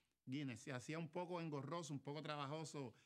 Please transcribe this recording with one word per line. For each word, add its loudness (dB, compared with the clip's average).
Guinness. 0
Se -6
hacía 0
un 0
poco 0
engorroso, 0
un 0
poco -2
trabajoso 0